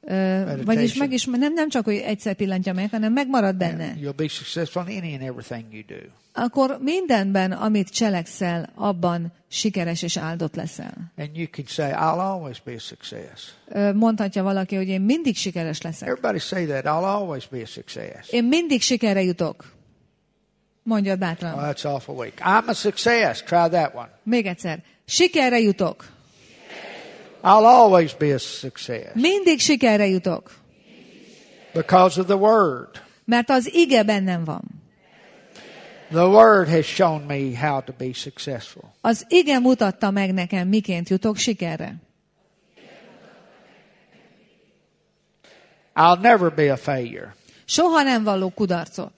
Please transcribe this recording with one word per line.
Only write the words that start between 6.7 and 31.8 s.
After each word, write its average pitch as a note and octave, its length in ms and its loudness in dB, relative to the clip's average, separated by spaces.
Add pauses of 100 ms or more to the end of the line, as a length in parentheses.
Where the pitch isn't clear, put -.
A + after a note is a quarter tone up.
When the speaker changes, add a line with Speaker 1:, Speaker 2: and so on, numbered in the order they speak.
Speaker 1:
mindenben, G#3+ 720 -2
amit G#3+ 380 -2
cselekszel, F3 880 -4
abban F3 560 -4 (160)
sikeres E3+ 540 -4
és E3+ 160 -6
áldott D#3+ 380 -6
leszel. - 380 -10 (240)
Speaker 2:
And D3+ 200 -12
you E3 140 -6
can C#3+ 140 -12
say, D3 260 -4
"I'll D#3+ 280 0
always F3+ 460 -6
be B2+ 80 -12
a A#2 60 -12
success." - 640 -18 (260)
Speaker 1:
Ö, G3+ 260 -2
mondhatja G#3+ 500 0
valaki, G3 320 -2
hogy F#3+ 120 -4
én F#3+ 140 -4
mindig C4 340 0
sikeres E3 460 -6
leszek. D#3+ 280 -10
Speaker 2:
Everybody A3 300 -2
say F#3 260 -6
that, C3+ 180 -4
"I'll D#3 220 -2 (100)
always E3+ 320 -8
be B2 140 -12
a A2 40 -10
success." - 680 -16
Speaker 1:
Én A#3+ 120 0
mindig C#4+ 380 0
sikerre G#3 420 0
jutok. F3 480 -4 (1120)
Mondja G3+ 320 0
bátran. E3+ 380 -6
Speaker 2:
Oh, C#3+ 60 -8 (120)
that's - 140 -8
awful C#3+ 300 -8
weak. A#2 240 -10
"I'm A3 280 2
a A#3 60 -2
success." G#3 680 0
Try E3+ 260 2
that D#3+ 260 0
one. A#2+ 140 -14 (140)
Speaker 1:
Még A3+ 220 0
egyszer. F3 340 -8 (260)
Sikerre D4+ 540 2
jutok. G3 460 0 (1400)
Speaker 2:
"I'll G#3+ 220 8
always G#3 500 8
be D3 180 0
a C3 40 0
success." - 760 -10
Speaker 1:
Mindig E4+ 460 2
sikerre A3 480 4
jutok. F#3 480 -2 (1160)
Speaker 2:
Because F3+ 460 4